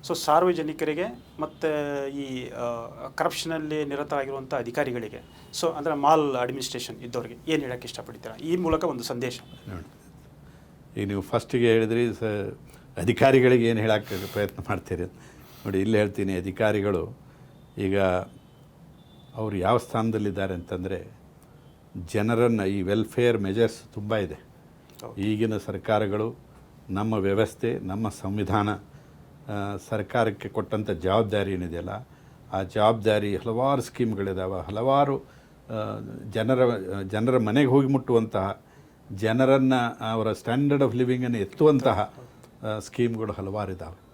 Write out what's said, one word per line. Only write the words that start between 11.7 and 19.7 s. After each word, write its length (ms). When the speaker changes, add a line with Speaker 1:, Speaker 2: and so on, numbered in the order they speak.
Speaker 2:
ಸ-, 440
ಅಧಿಕಾರಿಗಳಿಗೆ 720
ಏನು 120
ಹೇಳೋಕ್ಕೆ 540
ಪ್ರಯತ್ನ 360
ಮಾಡ್ತೀರಿ 340
ಅಂತ. 100
ನೋಡಿ, 160
ಇಲ್ಲಿ 160
ಹೇಳ್ತೀನಿ, 360
ಅಧಿಕಾರಿಗಳು 840
ಈಗ 220
ಅವ್ರು 220
ಯಾವ 200